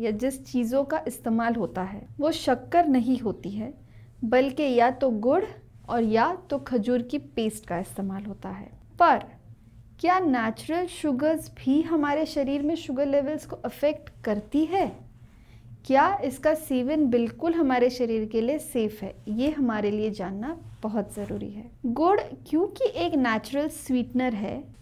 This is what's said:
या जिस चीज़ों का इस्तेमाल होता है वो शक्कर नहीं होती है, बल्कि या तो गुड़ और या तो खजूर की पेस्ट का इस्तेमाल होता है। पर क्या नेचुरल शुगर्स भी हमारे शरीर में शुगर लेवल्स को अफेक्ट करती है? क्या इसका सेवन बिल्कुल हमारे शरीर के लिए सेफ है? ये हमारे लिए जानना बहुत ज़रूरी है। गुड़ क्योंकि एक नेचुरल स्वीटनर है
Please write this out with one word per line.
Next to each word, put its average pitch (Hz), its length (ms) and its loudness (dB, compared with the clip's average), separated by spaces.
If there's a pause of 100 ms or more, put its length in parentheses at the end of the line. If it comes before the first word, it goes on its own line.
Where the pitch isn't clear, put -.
या 220 120 0
जिस 262 340 -2
चीज़ों 247 380 0
का - 220 -2
इस्तेमाल 233 480 0
होता 190 280 -4
है 196 240 -8 (140)
वो 302 120 4
शक्कर 320 560 2
नहीं 254 320 4
होती 202 300 -4
है, 220 220 -8 (520)
बल्कि 262 500 2
या 240 180 6
तो 262 180 0
गुड़ 254 340 2 (440)
और 233 160 0
या 226 280 4 (180)
तो 277 100 0
खजूर 247 420 0
की 285 160 -6
पेस्ट 220 480 -4
का 170 140 -4
इस्तेमाल 196 440 -8
होता 196 260 -12
है। 196 200 -14 (280)
पर 285 260 6 (760)
क्या 359 200 4
नेचुरल 285 720 0
शुगर्स 302 640 0
भी 277 260 2
हमारे 311 460 0
शरीर 285 340 -2
में 311 140 0
शुगर 285 300 -2
लेवल्स 285 400 0
को - 100 -12
अफेक्ट - 560 -4 (120)
करती 220 420 0
है? 339 240 0 (960)
क्या 302 380 4
इसका 285 300 0
सेवन 277 520 0
बिल्कुल 240 480 0
हमारे 254 360 2
शरीर 226 380 -2
के 226 120 0
लिए 254 180 0
सेफ 214 440 -4
है? 190 120 -10 (140)
ये 233 220 0
हमारे 226 400 0
लिए 214 200 0
जानना 208 460 -6 (260)
बहुत 214 320 -4
ज़रूरी 208 360 -6
है। 208 140 -12 (220)
गुड़ 320 340 4 (260)
क्योंकि 392 500 0
एक 339 180 0
नेचुरल 262 540 0
स्वीटनर 247 640 -2
है 214 280 -6 (200)